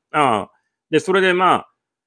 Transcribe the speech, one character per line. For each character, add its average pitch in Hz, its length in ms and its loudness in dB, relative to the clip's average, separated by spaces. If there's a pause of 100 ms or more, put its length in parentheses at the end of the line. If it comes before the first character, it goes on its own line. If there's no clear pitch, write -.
(100)
あ 131 320 0
あ。 - 80 -16 (400)
で、 156 100 0
そ 185 140 -2
れ 190 80 0
で 185 100 2
ま 180 340 0 (400)